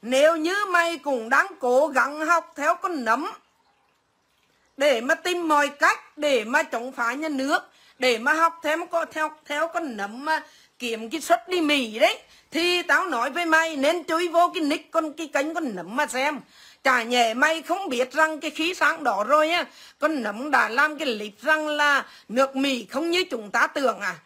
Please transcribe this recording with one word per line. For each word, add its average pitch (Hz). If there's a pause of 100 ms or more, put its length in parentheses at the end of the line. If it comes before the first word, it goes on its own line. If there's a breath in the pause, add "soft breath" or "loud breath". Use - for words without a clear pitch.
nếu 277
như 330 (140)
mày 339
cũng 262
đang 294 (120)
cố 262
gắng 285
học 330
theo 302
con 339
nấm 262 (1500)
để 269
mà 277
tìm 349
mọi 294
cách -
để 285
mà 269
chống 247
phá 240
nhà 311
nước, 285 (340 soft breath)
để 254
mà 254
học 330
theo 320
co-, 330
theo, 311 (140)
theo 294
con 330
nấm 214
mà 311 (360 loud breath)
kiếm 226
cái 311
suất 349
đi 370
Mỹ 269
đấy, 359 (320 soft breath)
thì 349
tao 330
nói 262
với 339
mày 320
nên 302
chui 339
vô 339
cái 349
nick 302
con, 320
cái 320
kênh 294
con 302
nấm 185
mà 294
xem. 269 (440 loud breath)
Chả 254
nhẽ 233
mày 302
không 381
biết 254
rằng 311
cái -
khí 330
sáng 320
đó 208
rồi 302
á, 330 (340 loud breath)
con 294
nấm 220
đã 233
làm 285
cái 302
clip 214
rằng 311
là 294 (240 loud breath)
nước 269
Mỹ 269
không 330
như 359
chúng 214
ta 254
tưởng 254
à? 185 (100)